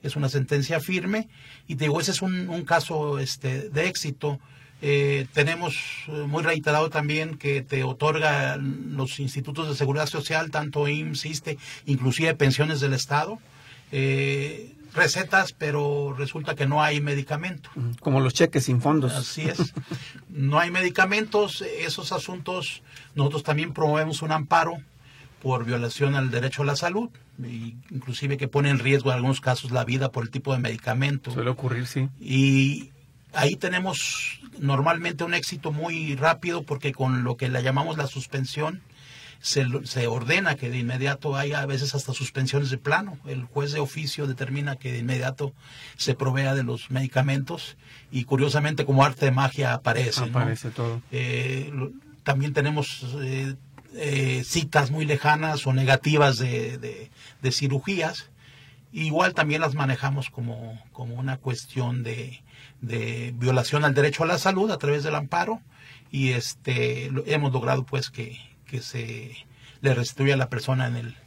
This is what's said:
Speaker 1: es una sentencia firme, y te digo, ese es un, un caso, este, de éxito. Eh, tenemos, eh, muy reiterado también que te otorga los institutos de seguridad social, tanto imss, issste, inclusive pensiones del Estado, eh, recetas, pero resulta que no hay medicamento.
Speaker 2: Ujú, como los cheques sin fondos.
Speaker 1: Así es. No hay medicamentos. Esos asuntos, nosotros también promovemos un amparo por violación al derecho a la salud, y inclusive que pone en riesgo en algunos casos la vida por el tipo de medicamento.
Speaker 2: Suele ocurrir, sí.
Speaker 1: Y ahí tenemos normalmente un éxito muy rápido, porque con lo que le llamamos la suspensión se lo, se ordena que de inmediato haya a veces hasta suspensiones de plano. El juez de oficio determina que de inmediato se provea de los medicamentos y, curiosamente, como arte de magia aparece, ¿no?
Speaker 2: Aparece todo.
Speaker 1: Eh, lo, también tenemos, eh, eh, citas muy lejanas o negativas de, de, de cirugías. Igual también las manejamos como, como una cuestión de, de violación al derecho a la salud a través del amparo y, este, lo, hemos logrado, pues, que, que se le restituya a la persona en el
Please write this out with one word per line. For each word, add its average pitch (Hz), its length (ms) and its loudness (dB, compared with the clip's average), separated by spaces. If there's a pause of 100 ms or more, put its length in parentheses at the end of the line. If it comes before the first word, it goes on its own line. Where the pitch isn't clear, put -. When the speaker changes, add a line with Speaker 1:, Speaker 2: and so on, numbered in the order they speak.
Speaker 1:
es 139 140 -4
una 139 120 0
sentencia 143 520 0
firme, 185 480 -2 (380)
y 151 100 -6
te 143 80 -2
digo, 151 160 2
ese 196 100 0
es 185 100 -2
un, 180 300 -2
un 170 140 -4
caso, 156 560 0
este, 135 500 -4
de 156 160 0
éxito. 147 540 -4 (420)
Eh, 139 520 2
tenemos, 160 420 0 (320)
eh, 147 180 -6
muy 151 160 -2
reiterado 156 480 2
también 156 460 -2
que 139 260 0
te 131 220 -2
otorga 143 720 2
los 139 640 -4
institutos 143 480 -4
de 139 80 -2
seguridad 147 300 2
social, 160 440 -2
tanto 147 380 0
imss, 151 380 -4
issste, 156 320 -6 (280)
inclusive 139 480 2
pensiones 147 460 2
del 135 140 2
Estado, 160 440 -2 (540)
eh, 139 840 -2 (200)
recetas, 180 580 2
pero 143 680 -2
resulta 143 380 -4
que 135 100 0
no 147 160 4
hay 151 180 2
medicamento. 147 760 -4
Speaker 2:
Ujú, 120 240 -2
como 135 200 4
los 127 120 4
cheques 165 320 4
sin 123 160 4
fondos. 143 340 4
Speaker 1:
Así 139 280 -4
es. - 300 0 (560)
No 139 300 2
hay 175 120 4
medicamentos. 190 920 2 (160)
Esos 165 320 -4
asuntos, 185 720 -6 (320)
nosotros 143 280 2
también 151 300 0
promovemos 156 500 2
un 156 100 0
amparo 165 460 2 (640)
por 127 220 0
violación 120 520 0
al 131 140 2
derecho 127 320 0
a - 20 2
la 135 100 2
salud, 190 360 -2 (280)
y 120 380 -10 (140)
inclusive 139 480 -4
que 131 100 -2
pone 139 220 4
en 139 80 4
riesgo 135 320 4
en 127 60 2
algunos 131 260 2
casos 123 280 0
la 123 140 2
vida 131 260 0
por 117 140 -4
el 113 60 -8
tipo 139 240 -2
de 127 40 0
medicamento. 123 720 -2
Speaker 2:
Suele 120 200 -2
ocurrir, 123 360 -2
sí. 135 220 -2 (100)
Speaker 1:
Y 135 720 4 (420)
ahí 165 220 2
tenemos - 880 -4 (180)
normalmente 160 640 2
un 175 120 -2
éxito 165 360 -4
muy 156 460 -4
rápido, 165 480 2
porque 135 280 -2
con 127 300 2
lo 120 140 0
que 127 120 -2
le 123 140 0
llamamos 160 340 0
la 143 120 -2
suspensión 143 720 -6 (580)
se - 240 2
lo, 127 220 -2
se 123 200 -2
ordena 131 500 0
que 120 140 -6
de 127 80 -4
inmediato 135 580 -2
haya 143 260 -2
a 139 40 -4
veces 139 280 -2
hasta 135 180 -2
suspensiones 135 580 -2
de 131 80 -4
plano. 165 480 -2
El 135 180 -6
juez 143 280 -4
de 151 80 -2
oficio 147 460 -4
determina 135 500 -4
que 127 160 -8
de 123 60 -4
inmediato 127 560 -4 (420)
se - 180 0
provea 135 400 2
de 139 80 2
los 120 280 -4
medicamentos 135 840 0 (360)
y, 123 120 -2
curiosamente, 143 600 2
como 135 200 6
arte 143 220 2
de 131 60 6
magia 131 400 2
aparece, 120 560 0
¿no? 123 100 0
Speaker 2:
Aparece 113 320 0
todo. 117 300 -4 (100)
Speaker 1:
Eh, 127 600 -4
lo, 135 180 -4 (320)
también 139 300 2
tenemos, 143 540 0 (160)
eh, 135 320 -4 (400)
eh, 135 500 0
citas 147 460 2
muy 151 160 0
lejanas 151 600 2
o 131 60 4
negativas 135 680 6
de, 123 400 -2
de, 110 320 -12 (300)
de 127 120 0
cirugías. 143 800 -2 (600)
Igual 160 420 2
también 156 280 2
las 143 120 0
manejamos 139 560 0
como, 117 520 -8 (100)
como 120 220 -10
una 131 240 -6
cuestión 123 640 -4
de, 120 400 -8 (380)
de 117 560 -4
violación 127 480 4
al 139 100 6
derecho 147 300 4
a - 20 2
la 175 120 2
salud 190 320 2
a 165 80 -2
través 143 240 0
del 151 120 -2
amparo 175 480 -2 (480)
y, 135 200 2
este, 123 800 -2
lo, 127 160 -2
hemos 143 260 2
logrado, 127 340 0
pues, 127 240 -4
que, 117 280 -10 (280)
que 127 160 -8
se 117 540 -10 (440)
le 135 140 4
restituya 135 400 2
a - 20 2
la 123 120 2
persona 127 400 -2
en 120 80 -2
el 117 180 -8 (120)